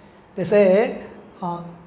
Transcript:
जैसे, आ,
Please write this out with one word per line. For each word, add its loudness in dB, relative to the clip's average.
जैसे, 2
आ, -8